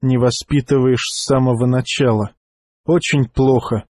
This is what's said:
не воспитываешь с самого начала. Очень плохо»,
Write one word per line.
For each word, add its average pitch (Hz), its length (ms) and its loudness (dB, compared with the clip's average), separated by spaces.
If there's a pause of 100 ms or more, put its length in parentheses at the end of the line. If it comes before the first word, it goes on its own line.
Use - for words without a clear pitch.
не 127 160 2
воспитываешь 127 840 0
с - 220 -8
самого 127 420 0
начала. 123 680 0 (520)
Очень 156 440 0
плохо», 127 560 0 (140)